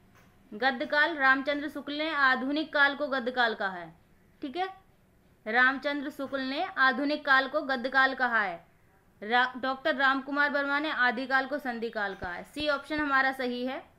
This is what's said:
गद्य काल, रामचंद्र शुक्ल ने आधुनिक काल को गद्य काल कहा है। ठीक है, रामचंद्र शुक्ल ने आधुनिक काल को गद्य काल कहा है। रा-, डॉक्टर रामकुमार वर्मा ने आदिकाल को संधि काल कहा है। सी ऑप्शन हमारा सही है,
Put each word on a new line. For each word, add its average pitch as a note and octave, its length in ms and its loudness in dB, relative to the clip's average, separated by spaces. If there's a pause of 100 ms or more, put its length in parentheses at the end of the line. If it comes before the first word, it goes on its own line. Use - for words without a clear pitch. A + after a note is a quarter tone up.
(540)
गद्य B3 320 0
काल, D4+ 300 2
रामचंद्र C#4 520 2
शुक्ल C#4+ 240 -10
ने D4+ 180 -4
आधुनिक C#4 600 0
काल C#4+ 220 4
को C#4+ 140 -2
गद्य B3+ 220 -2
काल A#3+ 240 2
कहा G#3 160 -4
है। E3+ 240 -12 (480)
ठीक C#4 140 -10
है, F#4 120 -2 (760)
रामचंद्र C4+ 640 0
शुक्ल C4+ 300 -6
ने C4+ 240 -4
आधुनिक C#4+ 600 0
काल C4+ 240 4
को D4+ 140 -2
गद्य C4 260 -2
काल C4+ 260 4
कहा A#3+ 280 2
है। F3 240 -6 (560)
रा-, B3 340 2
डॉक्टर C4 380 -2
रामकुमार C4+ 560 2
वर्मा C#4+ 280 0
ने D4+ 120 -2
आदिकाल B3+ 560 0
को C#4+ 120 -4
संधि A#3 320 -6
काल G3+ 240 -4
कहा F#3 180 -8
है। F#3 120 -10
सी D4 240 -4
ऑप्शन D4 320 -2
हमारा C4+ 320 2
सही B3 340 -4
है, C4+ 180 -6 (140)